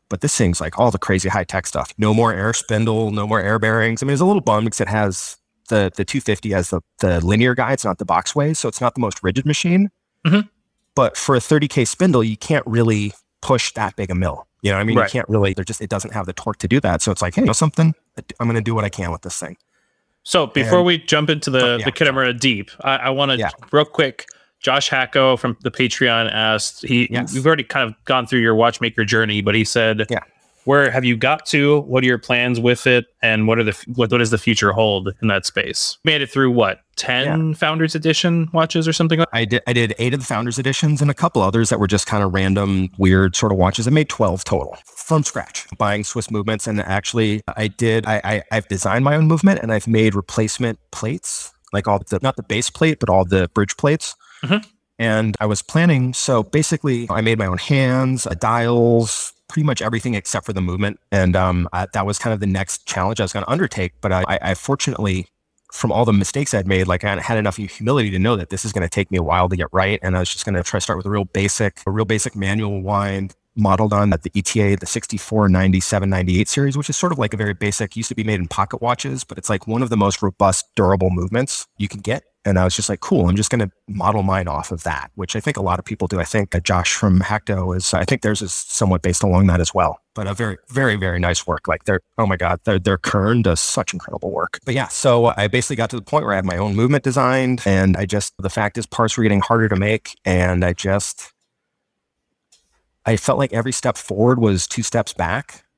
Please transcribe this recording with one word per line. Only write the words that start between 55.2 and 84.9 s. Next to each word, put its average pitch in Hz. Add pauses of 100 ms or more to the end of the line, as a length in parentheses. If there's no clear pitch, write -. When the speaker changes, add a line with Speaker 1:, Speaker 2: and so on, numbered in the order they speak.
Speaker 1:
I 107
was 104
planning, 143
so 120
basically 139
I 98
made 113
my 101
own 90
hands, 131
uh, 90
dials, 117 (140)
pretty 151
much 135
everything 117
except 101
for 110
the 95
movement. 92 (120)
And, 92
um, 90
I, 92
that 101
was 104
kind 113
of 101
the 101
next 95
challenge 98
I 110
was 92
gonna 101
undertake. 120
But 101
I, -
I, - (120)
I -
fortunately, 104 (460)
from -
all 117
the 117
mistakes 104
I'd 95
made, 92
like, 90
I 101
had 117
enough 104
humility 107
to 92
know 113
that 90
this 95
is 107
gonna 90
take 98
me 95
a 87
while 87
to 92
get 85
right. 98
And 92
I 90
was 90
just -
gonna 95
try -
to 92
start -
with 90
a -
real 101
basic, 98
a -
real 107
basic 110
manual 101
wind 98 (220)
modeled 104
on 104
the 95
E 101
T 107
A, 101
the 90
sixty-four 107
ninety-seven 95
ninety-eight 92
series, 139
which 147
is -
sort 180
of 156
like 107
a 110
very 104
basic, 101
used 113
to 117
be 113
made 107
in 87
pocket -
watches, 127
but -
it's, -
like, 101
one 113
of 123
the 113
most 101
robust, 98
durable 95
movements 92 (100)
you 101
can 101
get. 101 (220)
And 98
I 92
was 92
just -
like, 101
"Cool, 117
I'm 90
just 104
gonna 110 (200)
model 101
mine 95
off 76
of 82
that," 71